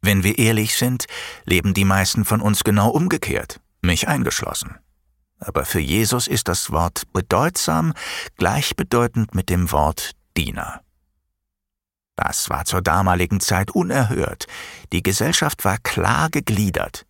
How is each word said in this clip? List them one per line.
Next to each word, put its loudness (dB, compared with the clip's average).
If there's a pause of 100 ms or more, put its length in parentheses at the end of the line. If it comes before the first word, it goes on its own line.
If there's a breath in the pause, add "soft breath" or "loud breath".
Wenn 2
wir 2
ehrlich 2
sind, -2 (380 loud breath)
leben 2
die 2
meisten 2
von 0
uns 0
genau 4
umgekehrt, -2 (220)
mich 2
eingeschlossen. -4 (640)
Aber 0
für 0
Jesus 2
ist -2
das -2
Wort 0
bedeutsam 0 (440 loud breath)
gleichbedeutend 0
mit -2
dem 2
Wort 0 (260)
Diener. -4 (1300)
Das -4
war -2
zur -2
damaligen 2
Zeit 0
unerhört. -2 (460 loud breath)
Die 0
Gesellschaft -2
war 0
klar 0
gegliedert -2